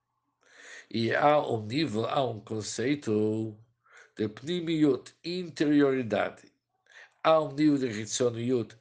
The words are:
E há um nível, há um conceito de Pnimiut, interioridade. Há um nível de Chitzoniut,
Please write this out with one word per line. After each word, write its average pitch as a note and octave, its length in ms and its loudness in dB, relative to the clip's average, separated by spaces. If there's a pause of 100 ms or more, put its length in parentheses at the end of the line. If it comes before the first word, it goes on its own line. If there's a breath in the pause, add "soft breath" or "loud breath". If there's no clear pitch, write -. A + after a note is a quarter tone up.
(920 loud breath)
E A2+ 240 -2
há D3 240 4
um A#2+ 280 -4
nível, A#2 400 -4
há C#3+ 180 -2
um A#2 160 -6
conceito A2 1120 -4 (640 soft breath)
de G#2+ 100 -4
Pnimiut, D3+ 960 -2
interioridade. C#3+ 1300 0 (720 loud breath)
Há D#3+ 180 6
um C#3+ 120 -2
nível D3 240 4
de B2+ 160 -2
Chitzoniut, A#2 880 -2